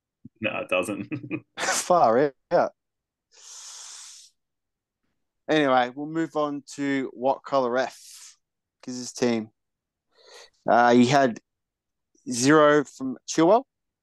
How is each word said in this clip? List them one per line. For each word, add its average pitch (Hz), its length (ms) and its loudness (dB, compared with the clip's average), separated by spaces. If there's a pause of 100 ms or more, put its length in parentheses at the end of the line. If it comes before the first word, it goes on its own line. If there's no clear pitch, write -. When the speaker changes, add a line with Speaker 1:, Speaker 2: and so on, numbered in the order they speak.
(420)
Speaker 1:
No, 101 200 -6
it - 80 -12
doesn't. 98 400 -6 (200)
<laughs> - 220 -10
Speaker 2:
<laughs> - 80 -18
Far 147 760 0 (160)
out. 147 220 0 (2750)
Anyway, 131 460 2
we'll 147 140 -10
move 160 280 -6
on 147 280 -4 (100)
to 139 400 -4
What 127 320 -4
Colour 127 320 -2
F, - 580 -10 (480)
Kiz's 123 300 -12
team. 113 380 -2 (1160)
Uh, 120 280 4
he 123 100 6
had 135 340 2 (920)
zero 147 520 4
from 131 320 -10 (120)
Chilwell. 175 380 2 (380)